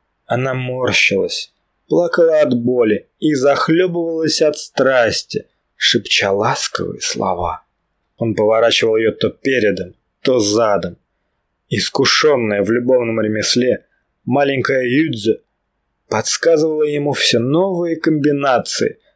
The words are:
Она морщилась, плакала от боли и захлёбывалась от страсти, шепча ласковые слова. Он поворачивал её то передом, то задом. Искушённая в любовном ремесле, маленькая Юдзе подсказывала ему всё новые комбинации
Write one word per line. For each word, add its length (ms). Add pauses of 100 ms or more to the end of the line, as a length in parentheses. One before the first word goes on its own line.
(260)
Она 260
морщилась, 1000 (360)
плакала 520
от 140
боли 540 (100)
и 160
захлёбывалась 1080
от 160
страсти, 880 (300)
шепча 560
ласковые 680
слова. 640 (540)
Он 160
поворачивал 640
её 160
то 180
передом, 640 (280)
то 180
задом. 560 (720)
Искушённая 920
в 80
любовном 500
ремесле, 640 (380)
маленькая 600
Юдзе 560 (680)
подсказывала 720
ему 300
всё 260
новые 580
комбинации 1000 (180)